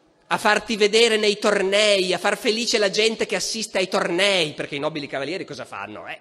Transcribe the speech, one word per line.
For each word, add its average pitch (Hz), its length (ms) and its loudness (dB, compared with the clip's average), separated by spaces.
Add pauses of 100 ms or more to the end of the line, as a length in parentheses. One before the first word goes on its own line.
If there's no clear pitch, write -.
(260)
a 175 100 -2
farti 208 400 0
vedere 220 400 4
nei 208 220 2
tornei, 202 720 2
a 175 60 -2
far 175 180 0
felice 233 420 0
la 202 120 2
gente 220 340 0
che 208 120 -4
assiste 208 420 -4
ai 190 100 0
tornei", 185 640 0
perché 147 220 -8
i 143 40 -4
nobili 147 280 -4
cavalieri 143 380 -6
cosa 123 200 -12
fanno? 101 420 -12
Eh, - 140 -14